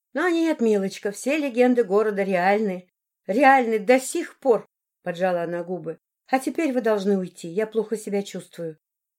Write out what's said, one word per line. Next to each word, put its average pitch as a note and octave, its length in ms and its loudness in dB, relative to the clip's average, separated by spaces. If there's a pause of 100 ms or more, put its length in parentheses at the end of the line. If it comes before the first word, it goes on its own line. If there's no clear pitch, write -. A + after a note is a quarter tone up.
(140)
«Но E4 140 -2
нет, E4 320 0
милочка, G#3 520 0
все C4 260 -2
легенды B3 460 2
города G3+ 400 0
реальны. F#3+ 640 0 (360)
Реальны A#3+ 540 4
до A#3 200 4
сих - 400 -6
пор!» — A#3 280 2 (360)
поджала F3 400 -2
она F3 200 -6
губы. E3 360 -10 (300)
«А C4 80 2
теперь C#4 360 -2
вы B3 80 -2
должны G3+ 360 0
уйти, F#3 300 -10
я F3+ 180 -4
плохо A3 320 -4
себя G3+ 240 -6
чувствую». E3+ 560 -12 (420)